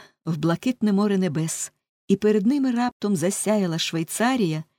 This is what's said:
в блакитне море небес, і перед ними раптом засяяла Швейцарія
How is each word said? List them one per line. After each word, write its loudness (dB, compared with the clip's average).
в -2
блакитне 0
море 2
небес, -4
і 6
перед 2
ними 2
раптом -2
засяяла 0
Швейцарія -2